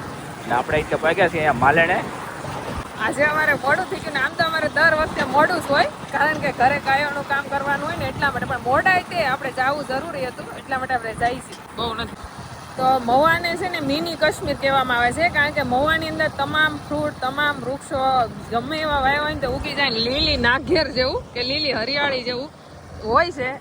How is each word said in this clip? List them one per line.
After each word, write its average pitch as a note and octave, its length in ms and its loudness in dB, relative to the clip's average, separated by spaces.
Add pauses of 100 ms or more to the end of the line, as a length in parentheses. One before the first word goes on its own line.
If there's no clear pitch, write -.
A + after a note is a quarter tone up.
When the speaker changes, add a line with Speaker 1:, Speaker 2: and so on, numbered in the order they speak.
(380)
Speaker 1:
અને - 160 -6
આપણે C3+ 240 2
એટલે D3+ 200 0
પહોંચ્યા E3+ 300 4
છીએ D#3+ 140 -2
અહીંયા D3+ 120 4
માલેણે. E3 460 4 (1000)
Speaker 2:
આજે A3 240 0
અમારે D4+ 300 4
મોડું D4 320 2
થઈ F4 140 -6
ગયું D#4 140 -8
ને, C#4 60 -2
આમ C#4 120 0
તો E4+ 120 2
અમારે D#4+ 260 0
દર D#4 260 4
વખતે D#4 300 0
મોડું D4+ 360 4
જ - 80 -8
હોય, D4+ 200 4 (220)
કારણ D4 280 2
કે D4 120 0
ઘરે C4+ 280 4
કાયોનું C#4 480 0
કામ C#4 180 -2
કરવાનું C#4 420 -2
હોય E4+ 100 -4
ને D4+ 80 -4
એટલા C4+ 260 0
માટે. B3 140 -4
પણ A#3+ 200 -4
મોડા F4+ 360 4
તે F4 240 -2
આપણે C#4 260 -2
જાવું C4+ 360 0
જરૂરી C#4 380 -4
હતું, B3+ 200 -8 (120)
એટલા C4+ 220 -6
માટે B3+ 140 -4
આપણે A3+ 200 -2
જઈએ A#3+ 160 0
છીએ. B3 280 -8 (180)
બહુ A3+ 180 -4
નથી. A3+ 240 -8 (600)
તો C4 100 2 (120)
મવાને E4 580 4
છે F4+ 120 -4
ને F4 100 -6
મિની D#4 360 -2
કાશ્મીર D#4 400 0
કહેવામાં C4+ 420 2
આવે A#3+ 140 4
છે, D#4 180 2
કારણ D4+ 220 2
કે D4 120 0
મવાની D4+ 440 2
અંદર D#4 220 0
તમામ D4+ 480 0
ફ્રૂટ, D4+ 440 -4
તમામ C#4+ 340 0
વૃક્ષો C4 460 -4 (500)
ગમે B3 260 -2
એવા D4+ 220 0
વાવ્યા C#4 240 4
હોય D4+ 100 -2
ને D4 80 -6
તો B3+ 100 0
ઉગી C#4 240 -4
જાય C#4 140 2
ને, A3+ 100 -2
લીલી C#4 380 0
નાઘેર C4+ 540 2
જેવું C#4 420 -2
કે A#3+ 100 -4
લીલી C#4 300 -2
હરિયાળી C4+ 500 -2
જેવું B3 260 -6 (540)
હોય C#4+ 280 4
છે. C4 180 -4 (120)